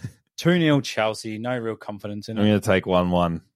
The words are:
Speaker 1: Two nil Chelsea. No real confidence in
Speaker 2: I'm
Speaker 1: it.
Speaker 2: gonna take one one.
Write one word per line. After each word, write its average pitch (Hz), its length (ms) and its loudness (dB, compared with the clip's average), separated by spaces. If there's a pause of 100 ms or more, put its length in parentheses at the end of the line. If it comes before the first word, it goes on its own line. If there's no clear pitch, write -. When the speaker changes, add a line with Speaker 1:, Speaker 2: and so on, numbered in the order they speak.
(360)
Speaker 1:
Two 175 240 2
nil 151 220 4
Chelsea. 110 560 -4
No 123 200 -6
real 113 200 -6
confidence 104 500 -12
in 110 100 -8
Speaker 2:
I'm 104 80 2
Speaker 1:
it. - 40 6
Speaker 2:
gonna 104 100 4
take 95 260 2
one 90 260 2
one. 85 300 0 (140)